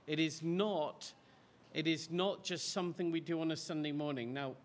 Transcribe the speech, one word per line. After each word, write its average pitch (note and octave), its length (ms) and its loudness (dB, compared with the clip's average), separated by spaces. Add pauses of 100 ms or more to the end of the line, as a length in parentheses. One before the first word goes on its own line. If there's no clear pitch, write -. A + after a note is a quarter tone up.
It D3+ 120 0
is D#3 240 4
not, E3+ 680 2 (640)
it D#3 120 2
is D#3+ 240 2
not F3+ 340 0
just - 280 -4
something F3 380 0
we E3 100 0
do D#3+ 200 -2
on D#3+ 100 0
a D#3 60 0
Sunday D3+ 360 -2
morning. C#3+ 400 -2
Now, C3+ 220 -2 (100)